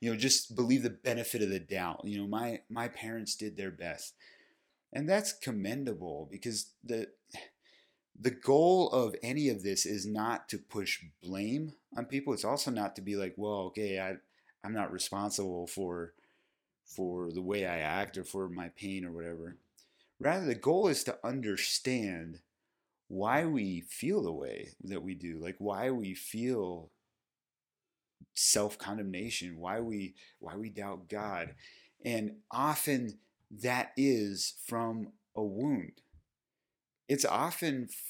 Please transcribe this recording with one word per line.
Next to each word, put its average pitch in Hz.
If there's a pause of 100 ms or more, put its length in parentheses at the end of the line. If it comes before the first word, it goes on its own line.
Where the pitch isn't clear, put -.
you 117
know, 113
just 120
believe 123
the 117
benefit 113
of 101
the 95
doubt. 90
You 104
know, 101
"My, 117
my 117
parents 113
did 104
their 98
best." 85 (760)
And 143
that's 208
commendable 98
because 104 (100)
the, 113 (1080)
the 123
goal 165
of 120
any 135
of 101
this 98
is 98
not 110
to 107
push - (200)
blame 110 (220)
on 120
people. 139
It's -
also 135
not 104
to 101
be 101
like, 92
"Well, 104
okay, 98
I, 95 (480)
I'm 104
not 101
responsible 95
for, 87 (720)
for 87
the 90
way 98
I 87
act 85
or 92
for 95
my 87
pain 95
or 85
whatever." 85 (640)
Rather, 165
the 120
goal 175
is 147
to -
understand 104 (680)
why 113
we 101
feel 175
the 87
way 67 (140)
that 92
we 92
do, 82
like, 85
why 104
we 101
feel 104 (1400)
self-condemnation, 101
why 92
we, 107 (240)
why 85
we 110
doubt 98
God. 101 (500)
And 110 (120)
often 135 (320)
that 123
is 113 (100)
from 113 (260)
a 107
wound. 104 (1080)
It's 139
often 135 (220)